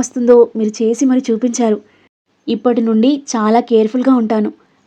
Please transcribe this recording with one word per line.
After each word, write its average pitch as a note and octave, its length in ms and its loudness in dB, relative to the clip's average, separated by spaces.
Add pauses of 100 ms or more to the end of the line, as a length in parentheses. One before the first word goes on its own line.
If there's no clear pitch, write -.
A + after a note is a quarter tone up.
వస్తుందో A#3+ 340 2 (200)
మీరు G#3+ 240 -2
చేసి A#3 300 -2
మరీ B3+ 180 0
చూపించారు. A3+ 500 -2 (720)
ఇప్పటి A#3 400 -2
నుండి A3+ 220 2 (240)
చాలా A3 260 0
కేర్‌ఫుల్‌గా A#3+ 640 0
ఉంటాను G#3+ 280 -2 (360)